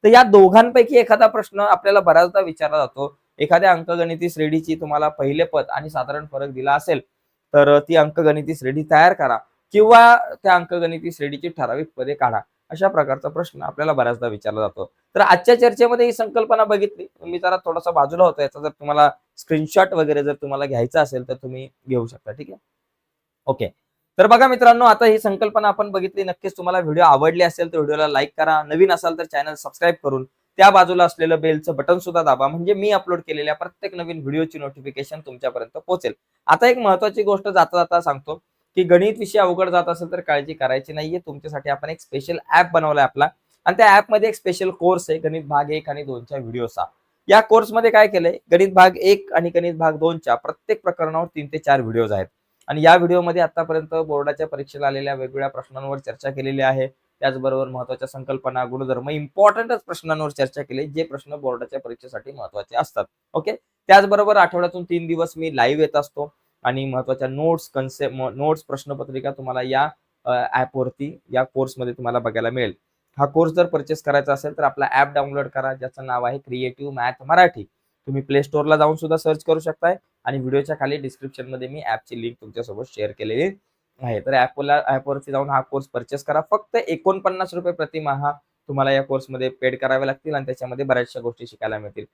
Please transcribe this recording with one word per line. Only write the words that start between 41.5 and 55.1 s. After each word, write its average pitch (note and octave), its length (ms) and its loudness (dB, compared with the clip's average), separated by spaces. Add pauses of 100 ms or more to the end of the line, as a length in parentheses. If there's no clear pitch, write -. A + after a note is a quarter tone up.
आपण C#3+ 200 -6
एक E3 120 -12
स्पेशल C#3+ 360 -8 (120)
ॲप E3+ 240 4
बनवलाय D3+ 300 2
आपला C#3 260 0 (360)
आणि F#3 120 0
त्या G#3+ 140 8
ॲपमध्ये G#3+ 380 4
एक G#3+ 60 -6
स्पेशल F#3 360 -4
कोर्स F3 380 -2
आहे D#3+ 100 -2
गणित D#3+ 260 -6
भाग C#3+ 260 -2
एक D#3 180 -6
आणि D3 140 -8
दोनच्या C3 340 -12
व्हिडिओचा. A#2 480 -8 (420)
या G#3+ 140 8
कोर्समध्ये A3 500 2
काय G#3+ 160 6
केलंय, F3 300 -2 (140)
गणित F#3 220 4
भाग F#3 240 6
एक G3 360 0
आणि E3+ 160 0
गणित E3+ 260 -2
भाग D#3+ 220 0
दोनच्या D#3+ 380 0
प्रत्येक - 480 -6
प्रकरणावर E3 440 -4
तीन D3+ 200 -12
ते D#3 100 -10
चार C#3 240 2
व्हिडिओज A2+ 300 -2
आहेत F#2+ 160 -2 (400)
आणि D3+ 160 -4
या E3 120 10
व्हिडिओमध्ये F3 460 0
आतापर्यंत D#3+ 520 -4 (140)
बोर्डाच्या D3 400 -4
परीक्षेला C#3 400 -8
आलेल्या C#3 260 -4